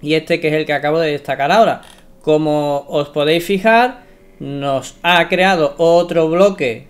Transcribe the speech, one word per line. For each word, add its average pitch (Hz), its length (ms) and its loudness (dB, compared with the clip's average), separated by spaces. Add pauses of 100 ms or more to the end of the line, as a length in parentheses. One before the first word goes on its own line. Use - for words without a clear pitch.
y 151 140 -2
este 160 260 -2
que 156 80 -2
es 151 40 -2
el 156 120 -2
que 151 80 -4
acabo 147 260 -2
de 156 120 -2
destacar 143 400 -4
ahora. 196 300 2 (400)
Como 151 580 0 (100)
os 143 200 -4
podéis 160 360 0
fijar, 226 580 0 (360)
nos 139 640 -6
ha 170 280 2
creado 180 480 0
otro 170 500 2
bloque 160 640 0